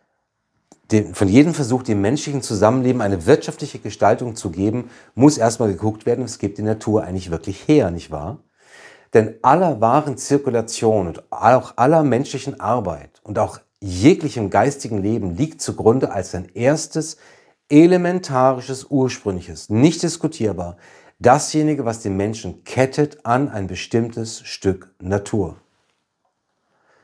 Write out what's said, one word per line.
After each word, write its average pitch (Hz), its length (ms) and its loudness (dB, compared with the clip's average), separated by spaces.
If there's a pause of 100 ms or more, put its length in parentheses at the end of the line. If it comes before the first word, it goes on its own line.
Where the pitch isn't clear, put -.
(920)
dem, 101 240 0
von 101 140 0
jedem 147 260 6
Versuch, 123 280 -2
dem 104 180 -2
menschlichen 139 420 -2
Zusammenleben 123 600 2
eine 98 240 -2
wirtschaftliche - 520 0
Gestaltung 110 580 0
zu 101 140 -8
geben, 110 400 -2 (240)
muss 139 240 6
erstmal 117 320 0
geguckt 107 360 -4
werden, 120 180 -2
was 113 140 -12
gibt 101 200 -6
die 104 40 -6
Natur 107 420 -2
eigentlich 90 260 -8
wirklich - 380 -8
her, 139 220 4
nicht 85 200 -10
wahr? 87 280 -10 (760)
Denn 110 300 4
aller 147 380 2
wahren 131 380 0
Zirkulation 113 920 0
und - 240 -14
auch 120 440 2
aller 156 260 4
menschlichen 135 580 -2
Arbeit 95 640 -6
und 104 140 -6
auch 101 200 -4 (220)
jeglichem 104 720 2
geistigen 113 480 0
Leben 101 360 -2
liegt 156 280 -4
zugrunde 113 500 0
als 95 220 -8
ein 90 200 -10
erstes, 151 640 -2 (540)
elementarisches, 147 1200 4
ursprüngliches, 104 800 -4
nicht 135 320 4
diskutierbar, 95 720 -4 (440)
dasjenige, 147 640 2
was 113 160 -4
den 98 160 -4
Menschen 98 480 -6
kettet 135 600 0
an 127 240 0
ein 98 180 -6
bestimmtes 113 800 -6
Stück - 560 -6
Natur. 95 560 -4 (1500)